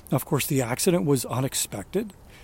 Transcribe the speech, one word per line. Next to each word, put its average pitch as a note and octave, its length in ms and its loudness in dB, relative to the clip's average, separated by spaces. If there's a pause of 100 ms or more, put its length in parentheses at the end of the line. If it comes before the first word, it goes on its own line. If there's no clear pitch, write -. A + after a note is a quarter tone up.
(100)
Now, C3+ 60 4
of - 80 -2
course, C#3 220 0
the C3+ 140 2
accident E3 460 2
was C#3 200 2
unexpected. C3 880 -4 (320)